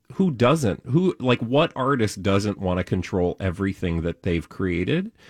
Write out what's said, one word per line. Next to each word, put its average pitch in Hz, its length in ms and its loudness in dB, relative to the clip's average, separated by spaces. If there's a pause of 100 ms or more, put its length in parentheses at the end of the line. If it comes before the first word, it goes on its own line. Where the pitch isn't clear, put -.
(140)
who 190 160 2
doesn't? 120 560 2
Who, 170 320 2
like, 123 220 2
what 135 360 0
artist 127 460 0
doesn't 101 360 0
wanna 90 260 0
control 90 560 -2
everything 92 600 -2
that 85 200 -4
they've 85 260 -2
created? 95 600 -2 (200)